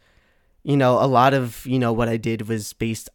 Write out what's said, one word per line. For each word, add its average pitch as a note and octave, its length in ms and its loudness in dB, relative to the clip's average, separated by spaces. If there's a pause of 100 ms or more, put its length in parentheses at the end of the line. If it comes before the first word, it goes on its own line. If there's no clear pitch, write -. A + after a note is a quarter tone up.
(640)
you C#3+ 120 0
know, B2+ 260 4
a C#3 40 2
lot B2+ 260 4
of, B2 320 -4
you B2+ 120 -2
know, A#2+ 140 0
what A2+ 160 0
I A#2 80 -2
did A2+ 320 -4
was A2 240 -4
based - 440 -6